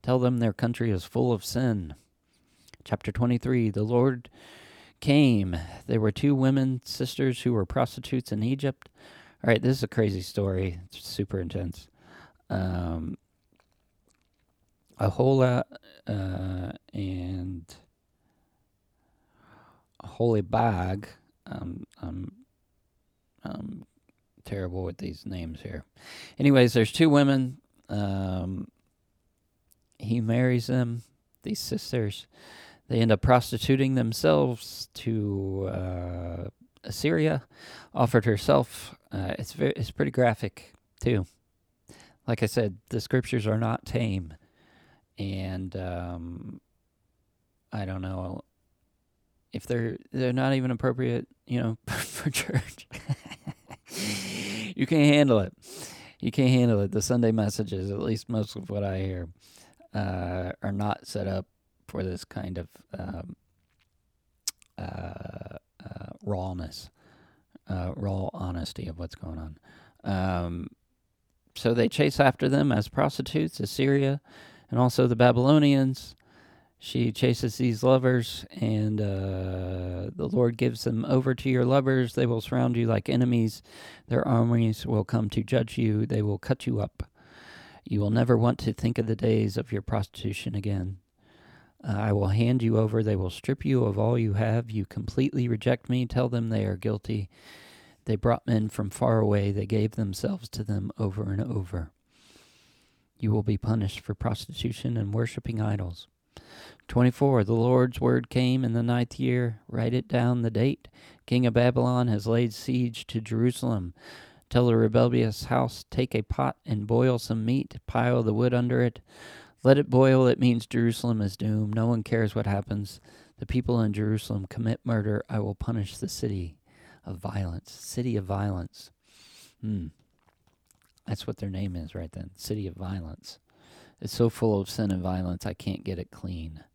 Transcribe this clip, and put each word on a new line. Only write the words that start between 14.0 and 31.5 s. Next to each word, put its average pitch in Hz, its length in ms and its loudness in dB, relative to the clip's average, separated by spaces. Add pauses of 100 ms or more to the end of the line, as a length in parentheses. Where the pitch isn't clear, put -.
Ahola, 127 600 4 (440)
uh, 92 680 -4 (200)
and 92 720 -6 (2500)
Holibag, 104 1000 0 (400)
um, - 400 -10 (160)
I'm, 85 300 -10 (1120)
I'm - 440 -12 (580)
terrible 92 400 -6
with 85 140 -8
these - 260 -10
names 87 380 -8
here. - 220 -10 (540)
Anyways, 135 360 8
there's 113 180 6
two 165 160 4
women. 139 500 4 (300)
Um, 95 800 -4 (1300)
he 113 220 0
marries 120 460 2
them, 120 360 -2 (420)
these 214 160 -6